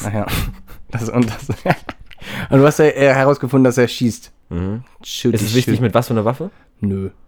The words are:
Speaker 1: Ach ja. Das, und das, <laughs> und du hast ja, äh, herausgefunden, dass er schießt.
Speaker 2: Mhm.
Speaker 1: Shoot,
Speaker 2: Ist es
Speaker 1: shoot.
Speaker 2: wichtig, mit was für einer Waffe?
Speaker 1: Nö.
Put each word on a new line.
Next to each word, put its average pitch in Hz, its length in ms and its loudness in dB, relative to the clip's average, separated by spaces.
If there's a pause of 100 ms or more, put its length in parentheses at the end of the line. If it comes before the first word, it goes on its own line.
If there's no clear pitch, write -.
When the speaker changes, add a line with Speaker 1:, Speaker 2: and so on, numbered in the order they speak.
Speaker 1:
Ach 101 80 -4
ja. 104 120 -2 (640)
Das, 113 180 -6
und 117 200 2
das, - 200 -10
<laughs> - 1000 -6
und 135 100 6
du 139 60 8
hast 147 140 2
ja, 156 60 6
äh, 139 280 4
herausgefunden, 135 520 2
dass 123 120 2
er 123 100 4
schießt. - 440 -4 (180)
Speaker 2:
Mhm. 95 340 -6 (200)
Speaker 1:
Shoot, - 300 -2
Speaker 2:
Ist 107 80 0
es 101 80 0
Speaker 1:
shoot. 117 80 0
Speaker 2:
wichtig, 120 240 2
mit 113 120 0
was 120 140 2
für 127 60 -4
einer 110 100 0
Waffe? 131 280 -4 (280)
Speaker 1:
Nö. 98 300 -4 (180)